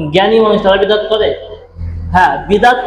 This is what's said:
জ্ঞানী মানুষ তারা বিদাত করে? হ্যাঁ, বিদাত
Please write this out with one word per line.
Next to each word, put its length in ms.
জ্ঞানী 280
মানুষ 240
তারা 140
বিদাত 320
করে? 500
হ্যাঁ, 360
বিদাত 400